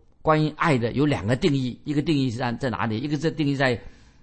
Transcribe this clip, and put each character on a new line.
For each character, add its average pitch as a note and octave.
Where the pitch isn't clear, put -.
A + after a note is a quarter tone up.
关 D#3
于 D#3
爱 D#3
的 A2+
有 C#3
两 G2+
个 B2
定 D3
义， B2+
一 D3+
个 C#3+
定 D3
义 C3
是 A2
在， B2
在 B2
哪 G#2
里？ A2
一 C#3
个 D3
这 D#3
定 D#3
义 C#3+
在 C3